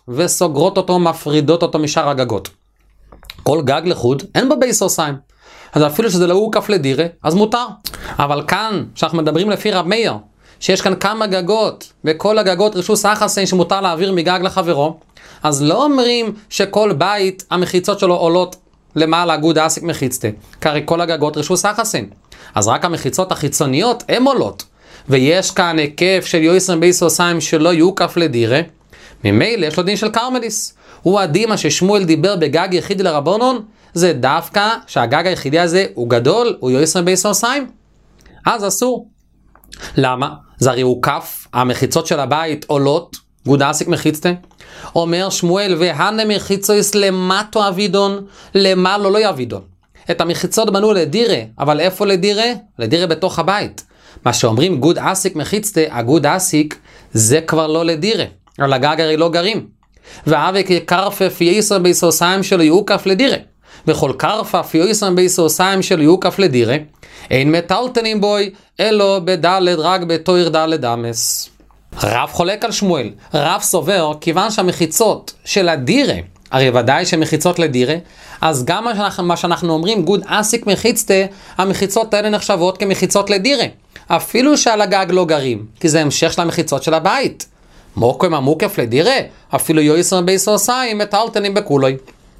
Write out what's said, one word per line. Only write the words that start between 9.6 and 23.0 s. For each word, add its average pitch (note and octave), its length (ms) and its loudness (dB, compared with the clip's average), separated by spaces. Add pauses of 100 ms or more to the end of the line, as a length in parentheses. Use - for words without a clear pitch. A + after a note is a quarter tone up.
רב F#3 160 0
מאיר, G3+ 260 0 (480)
שיש F#3 200 0
כאן F#3+ 140 0
כמה G#3+ 320 -2
גגות, F#3 640 -2 (120)
וכל F3 340 0
הגגות G3 380 0
רשות G3 280 0
אחסין G#3 420 0
שמותר F#3 340 0
להעביר F#3+ 320 -2
מגג F3 300 0
לחברו, E3 560 -2 (440)
אז D3 200 0
לא F3 220 2
אומרים A#3+ 500 0 (160)
שכל G#3 420 0
בית, F#3+ 580 -2
המחיצות F3+ 480 -2
שלו F3+ 160 2
עולות F3 420 0 (400)
למעלה, D#3+ 400 2
גוד D3+ 220 2
אסיק D#3 240 0
מחיצתא, C#3 460 -4 (320)
כי - 80 -2
הרי D3 160 -2
כל E3 160 0
הגגות D#3 360 -2
רשות D#3+ 280 -2
אחסין. G#3 440 -4 (460)
אז A2 140 2
רק C#3+ 160 2
המחיצות E3+ 480 -2